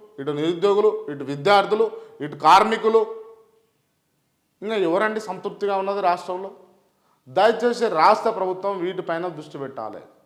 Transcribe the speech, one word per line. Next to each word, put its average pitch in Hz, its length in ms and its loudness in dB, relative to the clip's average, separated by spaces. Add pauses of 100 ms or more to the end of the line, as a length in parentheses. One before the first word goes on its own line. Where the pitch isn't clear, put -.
(200)
ఇటు 139 200 -6
నిరుద్యోగులు, 196 520 2 (200)
ఇటు 143 200 -10
విద్యార్థులు, 196 540 2 (400)
ఇటు 147 100 -12 (100)
కార్మికులు, 220 560 6 (1600)
ఇంకా 220 120 -6 (120)
ఎవరండి 214 320 0 (100)
సంతృప్తిగా 196 520 -6
ఉన్నది 196 280 -4
రాష్ట్రంలో? 180 400 -4 (880)
దయచేసి 226 480 2 (160)
రాష్ట్ర 220 360 4
ప్రభుత్వం 190 360 -4 (100)
వీటిపైన 175 440 -6 (100)
దృష్టి 151 260 -16
పెట్టాలి 113 380 -12 (240)